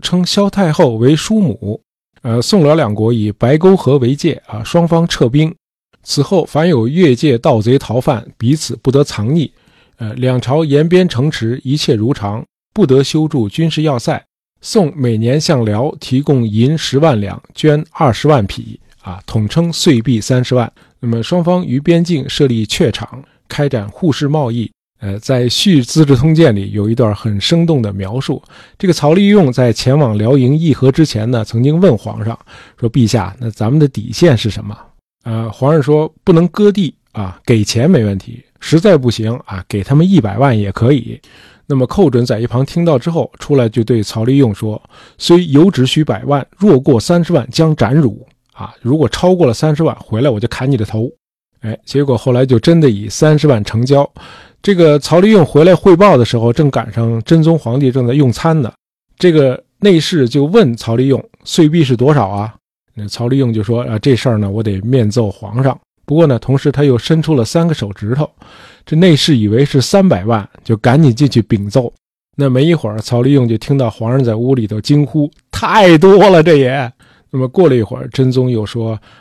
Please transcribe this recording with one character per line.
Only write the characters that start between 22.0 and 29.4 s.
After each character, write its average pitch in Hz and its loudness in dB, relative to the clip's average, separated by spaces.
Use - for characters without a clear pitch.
境 165 -4
设 - 0
立 113 -2
榷 131 -2
场， 117 -12
开 147 -4
展 104 -6
互 151 -2
市 143 -4
贸 143 -2
易。 117 -6
呃， 101 -8
在 123 -2
《续 151 2
资 156 0
治 143 4
通 147 2
鉴》 156 4
里 101 -6
有 104 -4
一 117 -2
段 117 0
很 104 -6
生 170 0
动 151 0
的 104 -4
描 98 -8
述： 143 -8
这 196 -4
个 170 2
曹 151 0
利 202 2
用 190 4